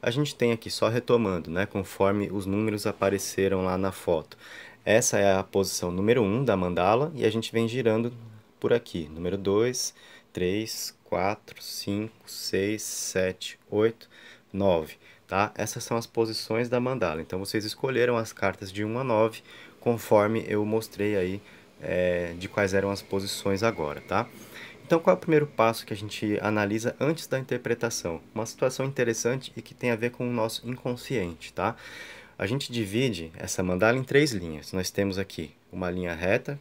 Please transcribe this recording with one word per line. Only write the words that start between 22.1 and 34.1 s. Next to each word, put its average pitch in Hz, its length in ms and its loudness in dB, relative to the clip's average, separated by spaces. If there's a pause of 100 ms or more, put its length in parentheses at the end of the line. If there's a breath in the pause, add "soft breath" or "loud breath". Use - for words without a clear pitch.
de 95 100 -8
quais 98 260 2
eram 98 180 2
as 98 100 -6
posições 98 640 -2
agora, 73 360 -2
tá? 101 280 -2 (580 loud breath)
Então, 165 140 4
qual 185 160 4
é - 20 0
o - 20 -16
primeiro 151 280 2
passo 113 360 2
que - 80 -10
a 110 40 -6
gente 104 440 -2
analisa 107 600 0
antes 156 260 -2
da 131 140 -2
interpretação? 117 800 -2 (120)
Uma 110 140 -4
situação 135 400 -2
interessante 127 720 -2
e 117 40 -12
que - 140 -16
tem 123 160 0
a 117 60 2
ver 120 160 -2
com 123 160 -4
o 123 40 -4
nosso 113 320 -2
inconsciente, 123 880 -6
tá? 101 220 0 (640 loud breath)
A 101 80 -2
gente 131 240 -4
divide 107 640 -2
essa 92 280 -4
mandala 101 340 4
em 131 60 -2
três 139 260 4